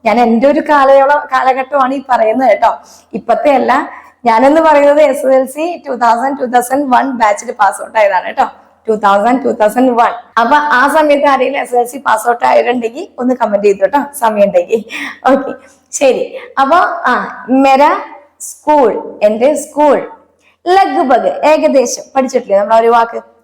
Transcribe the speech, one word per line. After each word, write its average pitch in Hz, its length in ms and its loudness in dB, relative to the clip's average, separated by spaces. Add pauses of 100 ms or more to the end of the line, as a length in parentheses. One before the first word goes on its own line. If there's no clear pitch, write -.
ഞാൻ 214 180 2
എന്റെ 226 260 2
ഒരു 302 200 0
കാലയോളം, 277 520 4 (100)
കാലഘട്ടമാണ് 262 680 0
ഈ - 120 -10
പറയുന്നത് 233 400 2
കേട്ടോ, 208 220 2 (460)
ഇപ്പത്തെ 240 320 0 (100)
അല്ല. 233 120 0 (560)
ഞാനെന്ന് 269 400 4
പറയുന്നത് 285 340 4 (100)
എസ് - 140 -6
എസ് 262 120 2
എൽ 262 80 0 (100)
സി 311 100 -6 (200)
ടു 269 80 -8 (100)
തൗസൻഡ്, 240 380 0
ടു 247 140 -6
തൗസൻഡ് 262 300 0 (100)
വൺ 240 120 0 (140)
ബാച്ചിൽ 220 400 -2
പാസ് 196 240 -2
ഔട്ട് 220 160 -4
ആയതാണ് 196 280 0
കേട്ടോ. 233 180 -2 (420)
ടു - 20 2 (140)
തൗസൻഡ്, 208 400 2
ടു 226 160 -2
തൗസൻഡ് 240 400 0
വൺ. 202 100 2 (320)
അപ്പൊ 277 120 2 (240)
ആ 269 40 2 (140)
സമയത്ത് 294 340 2
ആരെങ്കിലും 262 320 -2
എസ് 247 100 -8
എസ് 240 80 2
എൽ 240 120 -4
സി 269 160 -12
പാസ് 226 200 -2
ഔട്ട് 240 220 -2
ആയവരുണ്ടെങ്കിൽ 240 560 -2 (100)
ഒന്ന് 254 140 -2 (100)
കമന്റ് 208 280 -2
ചെയ്തു 196 160 0
കേട്ടോ, 277 180 -2 (180)
സമയം 214 280 2
ഉണ്ടെങ്കിൽ. 180 340 -2 (480)
ഓക്കെ, - 180 -2 (480)
ശരി. 247 260 0 (360)
അപ്പൊ, 302 200 2 (300)
ആ, 226 80 -2 (480)
മെരാ 277 260 4 (600)
സ്കൂൾ, 285 380 0 (380)
എന്റെ 226 220 0 (160)
സ്കൂൾ, 285 320 0 (800)
ലഗ്ഭഗ്, 339 540 0 (200)
ഏകദേശം 262 540 0 (100)
പഠിച്ചിട്ടില്ലേ 247 440 -2
നമ്മൾ 208 160 0
ആ 226 60 4
ഒരു 233 140 2
വാക്ക്? 226 240 0 (260)